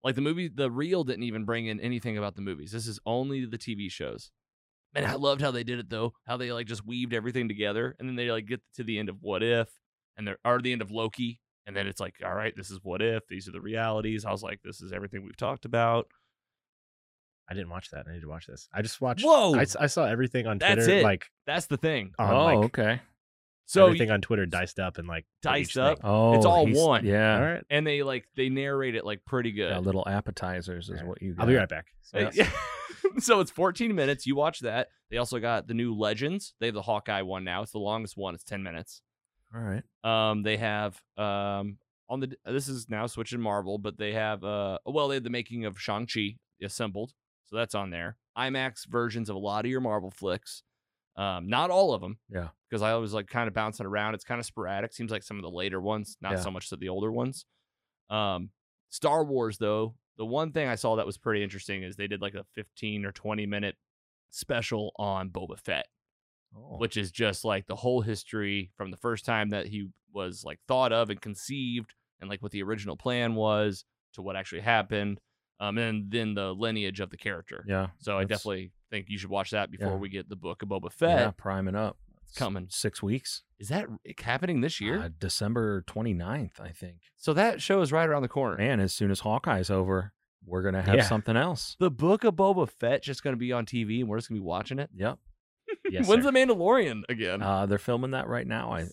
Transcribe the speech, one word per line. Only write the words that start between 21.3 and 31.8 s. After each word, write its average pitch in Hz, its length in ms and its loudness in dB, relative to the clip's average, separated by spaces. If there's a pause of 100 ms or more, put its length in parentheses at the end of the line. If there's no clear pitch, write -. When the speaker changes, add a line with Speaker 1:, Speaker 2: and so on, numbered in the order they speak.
Speaker 1:
That's 156 200 -2
the 139 120 -2
thing. 131 400 0
Speaker 2:
on, 107 160 4
Speaker 3:
Oh, 139 100 6
Speaker 2:
like, 151 220 8
Speaker 3:
okay. 117 340 2 (640)
Speaker 1:
So 190 220 10
Speaker 2:
everything 170 220 6
Speaker 1:
y- 110 60 4
Speaker 2:
on 101 60 4
Twitter 101 240 2
diced 87 340 -2
up 92 200 -4
and, 85 100 -10
like, 82 160 -6 (180)
for 147 100 0
Speaker 1:
Diced 143 180 0
Speaker 2:
each - 80 -6
Speaker 1:
up. 143 200 4
Speaker 2:
thing. - 120 -10
Speaker 3:
Oh, 113 260 8
Speaker 1:
It's 110 80 10
all 170 220 8
Speaker 3:
he's, 135 100 6
Speaker 1:
one. 143 300 6
Speaker 3:
yeah. 107 300 6
Speaker 2:
All 113 60 4
right. 165 280 0
Speaker 1:
And 147 160 2
they, 143 160 2
like, 131 240 -2 (100)
they 131 140 2
narrate 135 460 0
it, - 100 -2
like, 104 180 -4
pretty 120 280 0
good. 101 180 0
Speaker 3:
Yeah, 95 80 0
little 92 280 2
appetizers 90 840 -4
is 92 60 -8
Speaker 2:
All - 0 -
right. 85 100 -8
Speaker 3:
what 90 160 -8
you 92 160 -4
Speaker 2:
I'll 113 80 2
be 123 80 8
Speaker 3:
got. 127 60 8
Speaker 2:
right 95 100 2
back. 76 160 -8 (260)